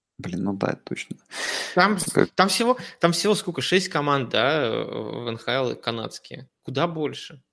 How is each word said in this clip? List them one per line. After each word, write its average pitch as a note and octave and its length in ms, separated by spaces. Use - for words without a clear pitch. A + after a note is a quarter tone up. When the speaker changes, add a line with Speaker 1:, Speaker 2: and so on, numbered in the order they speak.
Speaker 1:
Блин, F2+ 240
ну G2 100
да, G2 200
это - 120
точно. - 320
Speaker 2:
Там, F#3+ 220
Speaker 1:
Как - 220
Speaker 2:
там F#3+ 140
всего, A#3+ 280
там E3+ 140
всего G3+ 220
сколько? E3 260
Шесть F3 280
команд, C#3+ 400
да, B2 400
в A2 580
Н A2+ 100
Х - 160
Л B2 220
канадские. A#2 720
Куда C3+ 240
больше? D3+ 640